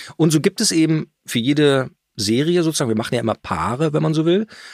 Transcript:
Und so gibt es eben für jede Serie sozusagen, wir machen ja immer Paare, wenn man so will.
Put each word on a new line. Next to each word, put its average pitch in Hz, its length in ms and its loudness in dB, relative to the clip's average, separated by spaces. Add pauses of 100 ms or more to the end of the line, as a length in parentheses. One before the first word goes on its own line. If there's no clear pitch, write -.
(160)
Und 165 160 2
so 156 80 4
gibt 190 200 0
es - 120 0
eben 160 380 2 (160)
für - 120 -4
jede 139 520 2 (260)
Serie 143 480 0
sozusagen, 151 260 -2
wir 110 60 0
machen 113 180 -4
ja 120 60 0
immer 110 160 -2
Paare, 120 560 -4
wenn 156 100 0
man 156 120 0
so 156 120 0
will. 190 200 2 (280)